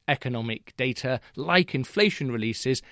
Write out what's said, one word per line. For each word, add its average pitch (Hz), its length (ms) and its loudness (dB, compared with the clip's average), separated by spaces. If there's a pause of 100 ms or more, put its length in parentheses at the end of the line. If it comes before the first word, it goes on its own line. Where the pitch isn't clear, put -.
economic 117 640 -4
data, 127 460 -2 (160)
like 175 360 2
inflation 147 600 0
releases, 117 480 0 (100)